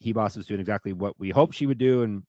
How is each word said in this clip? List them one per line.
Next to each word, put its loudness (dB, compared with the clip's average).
Ribas -2
was -12
doing -4
exactly -4
what -6
we -6
hoped 4
she -2
would 0
do 4
and -4